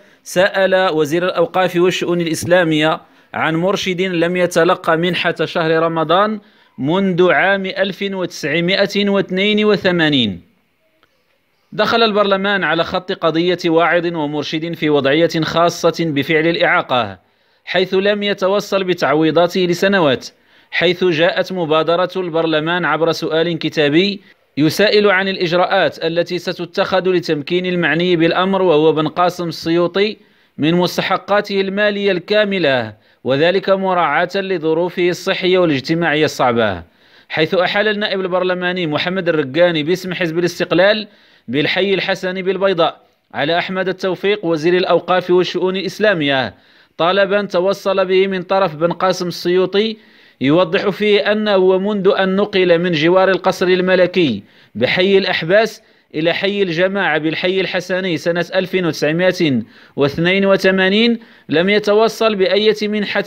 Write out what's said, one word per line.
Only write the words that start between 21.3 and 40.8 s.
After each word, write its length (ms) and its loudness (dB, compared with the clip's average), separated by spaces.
مبادرة 640 0
البرلمان 680 -2
عبر 280 0
سؤال 460 -2
كتابي 640 0
يسائل 540 2
عن 180 0
الإجراءات 760 0
التي 340 -2
ستتخذ 680 -2
لتمكين 580 -2
المعني 500 0
بالأمر، 460 2
وهو 300 4
بن 160 0
قاسم 400 -2
السيوطي، 680 -2
من 160 2
مستحقاته 840 0
المالية 520 0
الكاملة، 960 0
وذلك 460 0
مراعاة 640 0
لظروفه 720 -2
الصحية 500 0
والاجتماعية 680 0
الصعبة، 580 0
حيث 260 -2
أحال 340 0
النائب 320 -2
البرلماني 640 -2
محمد 420 -2
الرقاني 540 0
باسم 320 -2
حزب 240 -2
الاستقلال 680 0